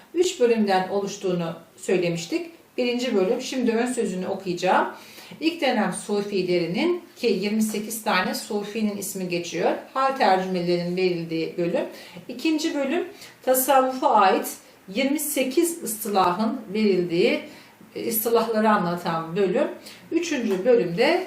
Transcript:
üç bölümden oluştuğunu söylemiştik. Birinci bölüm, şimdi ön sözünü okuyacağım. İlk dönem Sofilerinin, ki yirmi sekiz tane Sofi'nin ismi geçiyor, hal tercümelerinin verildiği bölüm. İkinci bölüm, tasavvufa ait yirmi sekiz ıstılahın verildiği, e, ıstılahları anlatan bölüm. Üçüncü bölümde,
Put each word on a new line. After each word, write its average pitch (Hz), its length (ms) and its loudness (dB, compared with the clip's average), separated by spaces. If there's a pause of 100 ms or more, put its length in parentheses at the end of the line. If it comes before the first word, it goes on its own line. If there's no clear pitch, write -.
(140)
üç 349 260 0
bölümden 202 500 4
oluştuğunu 180 640 -2 (240)
söylemiştik. 180 760 -2 (260)
Birinci 247 380 0
bölüm, 226 260 2
şimdi 240 300 -2
ön 226 220 2
sözünü 185 340 -4
okuyacağım. 185 600 0 (520)
İlk 320 220 -2
dönem 214 320 2
Sofilerinin, 202 1120 0 (120)
ki 247 120 0
yirmi 208 340 0
sekiz 214 420 -4
tane 185 300 0
Sofi'nin 208 640 -4
ismi 185 320 -6
geçiyor, 175 420 -2 (220)
hal 269 240 0
tercümelerinin 180 800 2
verildiği 170 600 -2
bölüm. 180 280 0 (420)
İkinci 311 480 -2
bölüm, 285 320 -2 (360)
tasavvufa 262 680 4
ait 233 380 4 (480)
yirmi 277 240 0
sekiz 277 640 0
ıstılahın 202 800 0 (120)
verildiği, 202 640 2 (560)
e, - 140 -6
ıstılahları 220 600 2
anlatan 175 680 0
bölüm. 208 320 2 (440)
Üçüncü 226 540 -2
bölümde, 240 600 4